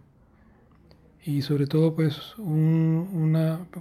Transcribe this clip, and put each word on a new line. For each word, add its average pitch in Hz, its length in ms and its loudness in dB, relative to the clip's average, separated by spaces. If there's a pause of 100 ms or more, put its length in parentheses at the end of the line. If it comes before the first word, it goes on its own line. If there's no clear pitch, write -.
(1200)
y 143 180 -2
sobre 143 260 0
todo, 160 280 2
pues, 156 420 -2
un, 160 760 2
una, 160 540 0 (140)